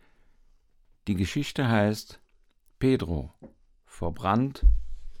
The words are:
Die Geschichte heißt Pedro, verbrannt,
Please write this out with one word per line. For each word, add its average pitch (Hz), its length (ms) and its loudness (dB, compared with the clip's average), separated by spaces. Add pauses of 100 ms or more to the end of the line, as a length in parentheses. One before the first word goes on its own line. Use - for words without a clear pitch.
(1080)
Die 101 80 0
Geschichte 131 540 -2
heißt 107 500 0 (600)
Pedro, 87 540 0 (520)
verbrannt, 101 800 -2 (560)